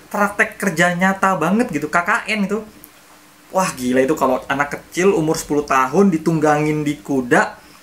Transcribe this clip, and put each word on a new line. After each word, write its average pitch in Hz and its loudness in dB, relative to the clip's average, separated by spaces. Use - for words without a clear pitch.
praktek 208 -2
kerja 175 2
nyata 190 0
banget 196 0
gitu, 147 -4
K - 0
K 208 -2
N 208 -2
itu. 208 -4
Wah, 185 0
gila 127 0
itu 135 2
kalau 127 0
anak 139 -2
kecil 190 0
umur 160 0
sepuluh 147 -2
tahun 143 2
ditunggangin 151 0
di 147 -4
kuda, 139 0